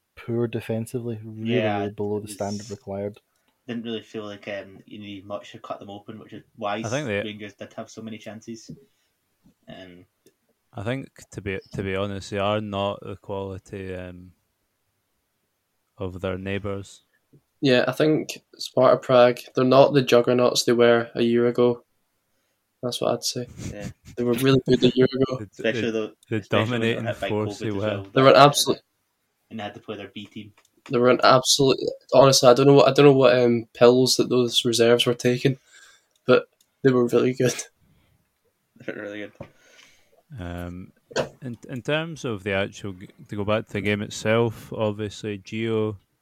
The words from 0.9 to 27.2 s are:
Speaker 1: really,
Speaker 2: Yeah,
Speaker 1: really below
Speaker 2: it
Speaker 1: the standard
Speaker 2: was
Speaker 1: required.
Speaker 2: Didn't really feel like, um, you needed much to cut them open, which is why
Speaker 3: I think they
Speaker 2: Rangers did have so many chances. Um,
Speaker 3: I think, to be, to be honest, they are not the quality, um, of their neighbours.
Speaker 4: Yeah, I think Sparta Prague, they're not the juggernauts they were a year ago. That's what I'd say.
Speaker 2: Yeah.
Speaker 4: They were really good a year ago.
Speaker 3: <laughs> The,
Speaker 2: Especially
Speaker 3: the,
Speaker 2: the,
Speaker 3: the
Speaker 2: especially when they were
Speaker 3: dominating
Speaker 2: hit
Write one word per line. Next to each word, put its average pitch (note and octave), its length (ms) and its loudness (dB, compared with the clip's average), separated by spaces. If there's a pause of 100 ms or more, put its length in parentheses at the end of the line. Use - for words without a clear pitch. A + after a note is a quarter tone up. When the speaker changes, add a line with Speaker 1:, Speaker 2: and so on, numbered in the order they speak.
Speaker 1:
really, A2 340 -6
Speaker 2:
Yeah, G#2+ 240 -2
Speaker 1:
really G#2 100 -6
below G#2 280 -6
Speaker 2:
it G2+ 80 -12
Speaker 1:
the - 60 -14
standard G2+ 300 -8
Speaker 2:
was - 80 -16
Speaker 1:
required. G2+ 500 -12 (460)
Speaker 2:
Didn't A#2 180 -10
really A2+ 180 -10
feel A2 220 -14
like, G#2 240 -16
um, G2 380 -12
you - 120 -20
needed G2+ 280 -16
much G2+ 260 -14
to A2+ 60 -18
cut - 200 -14
them G#2 120 -18
open, G#2 280 -18
which - 140 -20
is G#2+ 100 -18 (140)
why G#2 200 -6
Speaker 3:
I A2+ 80 -8
think C3+ 220 -6
they G#2 160 -4
Speaker 2:
Rangers G#2 320 -12
did - 200 -18
have A2 160 -16
so - 100 -20
many A2 160 -14
chances. A2+ 540 -18 (960)
Um, F#2 380 -20 (680)
Speaker 3:
I G#2+ 100 -14
think, C3 280 -10 (220)
to G2 100 -14
be, F#2+ 160 -8 (160)
to A2 80 -8
be F#2+ 120 -6
honest, G2 360 -8
they G#2 80 -6
are G#2 240 -2
not G2+ 400 -6
the G#2 140 -14
quality, G2 760 -12
um, F2+ 380 -16 (1700)
of F#2 240 -10
their F#2+ 160 -6
neighbours. G2 640 -10 (580)
Speaker 4:
Yeah, B2 280 4
I B2+ 40 -2
think - 460 0 (180)
Sparta B2+ 420 2
Prague, B2 420 4 (140)
they're C3 100 0
not C3 280 6
the C#3+ 100 4
juggernauts B2 600 2
they B2+ 80 2
were A#2 420 4
a A#2+ 80 -2
year A#2+ 260 2
ago. A#2+ 340 0 (1000)
That's B2 180 -6
what A2+ 140 0
I'd A#2+ 100 -8
say. - 240 -8 (240)
Speaker 2:
Yeah. G#2 160 -12 (280)
Speaker 4:
They A#2+ 60 -4
were A#2+ 120 0
really C3 340 2
good B2+ 160 2
a B2 100 6
year B2+ 180 2
ago. B2+ 320 -2
Speaker 3:
<laughs> - 120 -20
The, A#2 120 -4
Speaker 2:
Especially A2 220 -2
Speaker 3:
the, A2 100 -4
Speaker 2:
the, G#2+ 140 -8 (160)
Speaker 3:
the A2+ 60 -4
Speaker 2:
especially A2 340 -2
when A#2+ 100 -4
they A2+ 140 0
were A#2 80 -8
Speaker 3:
dominating - 40 -8
Speaker 2:
hit G#2+ 140 -8